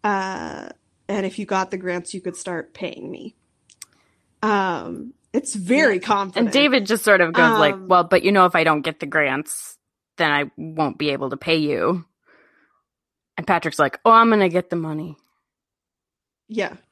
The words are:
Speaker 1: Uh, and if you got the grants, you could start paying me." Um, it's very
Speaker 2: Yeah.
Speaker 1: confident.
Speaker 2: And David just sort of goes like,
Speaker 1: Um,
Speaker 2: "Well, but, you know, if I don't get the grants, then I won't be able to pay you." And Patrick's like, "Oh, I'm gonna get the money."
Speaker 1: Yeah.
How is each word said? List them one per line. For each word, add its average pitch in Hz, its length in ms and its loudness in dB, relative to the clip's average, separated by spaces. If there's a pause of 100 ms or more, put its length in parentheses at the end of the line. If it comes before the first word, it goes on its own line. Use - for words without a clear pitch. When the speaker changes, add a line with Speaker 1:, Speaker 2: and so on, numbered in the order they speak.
Speaker 1:
Uh, 190 640 -4 (400)
and 196 180 -4
if 185 140 -8
you 202 40 -6
got 190 280 -2
the 196 40 -8
grants, 180 380 -8
you 185 60 -10
could 180 160 -10
start 170 360 -10
paying - 380 -12
me." - 240 -16 (1080)
Um, 196 720 -2 (180)
it's - 220 -4
very 220 400 2
Speaker 2:
Yeah. 185 80 -2
Speaker 1:
confident. 202 460 0
Speaker 2:
And - 40 -4
David 269 340 2
just 214 160 -2
sort 196 200 6
of 165 100 0
goes 233 260 4
like, 196 160 4
Speaker 1:
Um, 190 140 -12
Speaker 2:
"Well, 180 160 6
but, 180 180 2
you 196 80 2
know, 196 160 6
if 175 80 0
I 165 80 4
don't 151 200 2
get 160 180 -6
the 156 60 -6
grants, 143 720 -4 (400)
then 160 120 2
I 143 260 -2
won't 156 420 -4
be 147 120 -2
able 139 200 -4
to 131 80 -8
pay 165 180 0
you." 151 480 -2 (1300)
And 170 80 -10
Patrick's 170 320 -2
like, 143 260 0
"Oh, 226 80 6
I'm 226 180 8
gonna 202 200 4
get 175 200 -2
the 175 60 -4
money." 156 400 -8 (1300)
Speaker 1:
Yeah. 214 300 -6 (160)